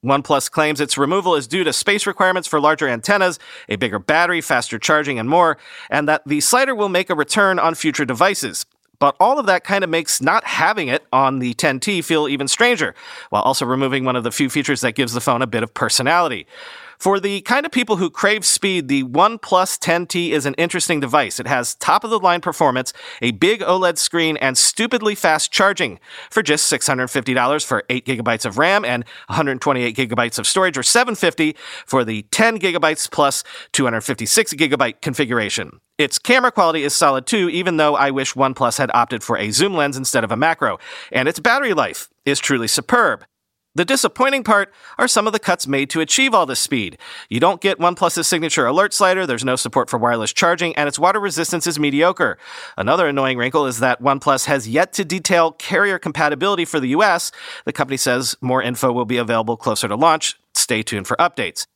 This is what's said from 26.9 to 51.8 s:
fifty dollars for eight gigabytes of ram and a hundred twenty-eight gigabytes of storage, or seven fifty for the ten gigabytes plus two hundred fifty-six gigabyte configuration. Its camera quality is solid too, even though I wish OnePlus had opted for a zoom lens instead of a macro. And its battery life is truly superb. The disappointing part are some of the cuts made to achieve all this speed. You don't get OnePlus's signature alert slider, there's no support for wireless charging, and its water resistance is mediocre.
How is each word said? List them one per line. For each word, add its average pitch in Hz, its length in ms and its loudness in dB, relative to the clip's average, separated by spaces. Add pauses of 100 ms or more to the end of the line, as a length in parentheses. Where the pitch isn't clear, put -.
fifty 127 280 -2
dollars 131 280 2
for 113 260 -2
eight 127 160 -4
gigabytes 117 400 -2
of 107 140 -4
ram 180 260 2
and 120 200 -2 (240)
a - 60 -8
hundred 135 260 -2
twenty-eight 123 340 0
gigabytes 120 460 -2
of 104 80 -4
storage, 185 280 0
or 127 60 -4
seven 240 320 2
fifty 156 400 0 (320)
for 131 180 2
the 110 180 -4 (100)
ten 226 260 2
gigabytes 165 500 0
plus - 360 0 (260)
two 139 140 0
hundred 113 160 -2
fifty-six 127 540 -2
gigabyte 135 460 0
configuration. 113 800 -4 (200)
Its 143 200 0
camera 247 320 2
quality 165 320 2
is 143 140 -2
solid 135 300 2
too, 185 220 0
even 175 280 -2
though 151 180 4
I 139 160 2
wish 135 240 -4
OnePlus 131 440 0
had 135 140 0
opted 120 300 0
for 113 160 -2
a 104 140 -2
zoom 185 220 2
lens 143 220 0
instead 127 280 0
of 104 80 -4
a 110 40 -2
macro. 135 420 0 (340)
And 131 160 2
its 170 100 -2
battery 240 360 2
life 110 340 -2 (160)
is 139 160 0
truly 120 260 0
superb. 156 580 0 (500)
The 170 100 0
disappointing 269 600 0
part 202 280 2 (240)
are 247 100 2
some 220 220 2
of 214 40 -2
the 214 60 -2
cuts - 280 0
made 139 240 -2
to 160 100 -2
achieve 247 340 2
all 180 120 4
this 127 120 -4
speed. 110 400 -4 (300)
You 113 100 -2
don't 175 220 2
get 196 180 0
OnePlus's 170 480 0
signature 160 400 0
alert 185 260 2
slider, 185 320 2
there's 123 200 -4
no 127 120 0
support 123 340 -2
for 127 80 -2
wireless 117 340 0
charging, 170 420 0
and 147 140 0
its 139 100 -8
water 190 220 2
resistance 165 460 -4
is 151 120 -4
mediocre. 147 600 0 (380)